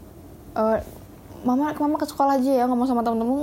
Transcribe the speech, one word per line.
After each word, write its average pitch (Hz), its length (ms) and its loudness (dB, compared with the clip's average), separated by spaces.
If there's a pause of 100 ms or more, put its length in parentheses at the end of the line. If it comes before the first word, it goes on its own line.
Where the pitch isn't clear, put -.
(560)
eh, 220 240 2 (640)
"Mama, 277 320 0
Mama 302 240 0
ke 294 80 -2
sekolah 277 320 2
aja 254 240 4
ya, - 40 4
ngomong 247 200 2
sama 240 160 2
temen-temen." 233 400 0